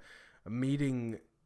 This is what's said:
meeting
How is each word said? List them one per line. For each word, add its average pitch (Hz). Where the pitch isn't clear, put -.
meeting 127